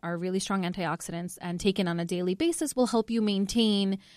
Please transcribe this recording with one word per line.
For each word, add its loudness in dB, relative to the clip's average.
are -4
really -2
strong 0
antioxidants, -4
and -6
taken 2
on 0
a -2
daily 0
basis 0
will 4
help 0
you 0
maintain 2